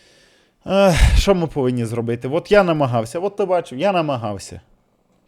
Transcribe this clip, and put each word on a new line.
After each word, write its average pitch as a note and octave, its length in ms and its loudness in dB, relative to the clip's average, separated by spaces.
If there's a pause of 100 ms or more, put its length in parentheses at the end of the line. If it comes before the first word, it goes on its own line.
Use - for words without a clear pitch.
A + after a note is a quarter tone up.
(640)
Ех, F#3+ 300 2 (220)
що G3 180 4
ми E3+ 120 -2
повинні B2+ 380 -2
зробити? A#2 420 -6
От E3 240 -6
я G3+ 120 6
намагався, C#3 560 -2
от G3 160 -6
ти G#3 100 -2
бачив, F3 340 -4
я F#3+ 120 0
намагався. A#2 720 -6 (680)